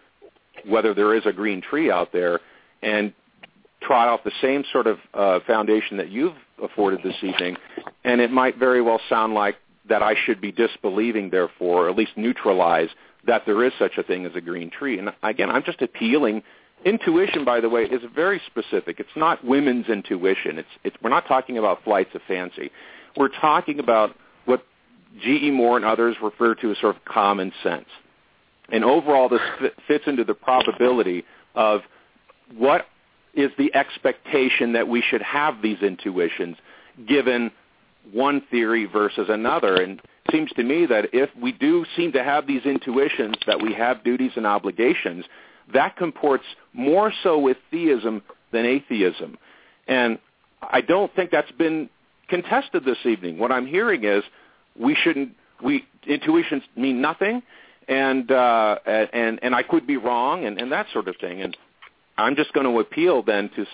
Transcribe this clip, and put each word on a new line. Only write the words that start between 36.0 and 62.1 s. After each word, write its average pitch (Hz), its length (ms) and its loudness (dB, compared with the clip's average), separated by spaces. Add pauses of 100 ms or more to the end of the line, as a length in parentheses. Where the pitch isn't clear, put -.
given 120 440 0 (600)
one 139 280 0 (100)
theory 113 360 0
versus 101 420 -2
another. 110 480 0
And 92 240 0
it - 320 -4
seems 156 200 0
to - 100 -2
me 151 240 2
that 107 260 2
if 131 180 2 (100)
we 123 120 -2
do 156 320 2 (120)
seem 170 160 -2
to 127 120 0
have 139 220 0
these 135 180 -2
intuitions 135 720 -2 (100)
that 104 140 0
we 107 140 -2
have 117 300 -2
duties 123 320 0
and 113 100 -4
obligations, 98 800 0 (480)
that 147 240 2
comports 151 480 -2 (280)
more 175 400 0 (100)
so 165 160 2
with 135 180 2 (140)
theism 117 520 0 (300)
than 117 120 0
atheism. 104 720 -2 (500)
And 123 320 0 (440)
I - 180 0
don't 180 340 0
think 180 160 -2
that's 151 220 0
been 160 380 -2 (380)
contested 185 560 -2
this 127 200 -2
evening. 87 340 -2
What 120 140 0
I'm 127 140 0
hearing 175 380 -2
is 101 180 2 (560)
we 127 160 0
shouldn't, 139 380 0 (300)
we, 135 220 -2 (220)
intuitions 151 560 0 (140)
mean 127 240 -2
nothing, 190 420 -2 (460)
and, 135 420 0
uh, 117 560 4
and, 110 560 0
and 127 120 0
I 127 80 0
could 156 240 0
be 139 100 0
wrong, 123 480 -2
and, 104 160 -6
and 123 120 -6
that 202 200 -4
sort 101 160 -4
of 90 120 -8
thing. 92 220 -10
And - 140 -10 (640)